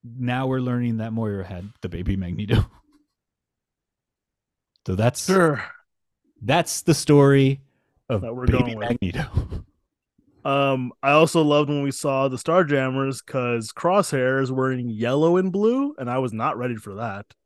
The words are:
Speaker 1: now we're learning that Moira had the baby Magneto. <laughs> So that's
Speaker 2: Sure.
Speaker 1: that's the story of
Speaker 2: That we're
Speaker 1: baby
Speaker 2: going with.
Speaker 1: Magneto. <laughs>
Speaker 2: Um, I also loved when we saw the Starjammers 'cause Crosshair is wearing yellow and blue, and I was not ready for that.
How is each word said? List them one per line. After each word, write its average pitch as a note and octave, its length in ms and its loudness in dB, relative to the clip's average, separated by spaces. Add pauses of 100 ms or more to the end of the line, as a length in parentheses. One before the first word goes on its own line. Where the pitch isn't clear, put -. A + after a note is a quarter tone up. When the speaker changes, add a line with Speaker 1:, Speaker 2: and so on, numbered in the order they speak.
Speaker 1:
now B2 440 -4
we're C3 140 -2
learning A#2+ 380 -2
that A2 140 -6
Moira G#2+ 320 -4
had F#2 240 -12 (140)
the F#2 80 -8
baby F#2+ 260 -4
Magneto. F#2+ 540 -2
<laughs> - 60 -20 (2000)
So F#2+ 80 -2
that's A2 320 0
Speaker 2:
Sure. E3+ 380 2 (800)
Speaker 1:
that's D3+ 400 -2
the E3 120 4
story C#3 680 6 (480)
of A2 120 0
Speaker 2:
That A#2+ 160 -8
we're B2 100 -2
Speaker 1:
baby B2 120 4
Speaker 2:
going B2 200 -2
with. A#2 120 -6
Speaker 1:
Magneto. G2+ 380 -4 (400)
<laughs> - 40 -20 (720)
Speaker 2:
Um, C#3 480 0 (100)
I C#3 80 2
also D#3+ 320 6
loved D3 280 4
when D3 120 0
we C#3 80 -2
saw C3+ 380 -2
the B2+ 80 -4
Starjammers C3+ 880 0
'cause A#2+ 460 -4
Crosshair C3+ 680 0
is C3 120 -2
wearing C3 360 -2
yellow C3+ 500 2
and F#3+ 120 0
blue, B3 480 0
and B2 100 -8
I B2 100 -2
was B2+ 140 -2
not A#2+ 240 -4
ready B2 200 -4
for G#2 180 -14
that. G#2 400 -10 (100)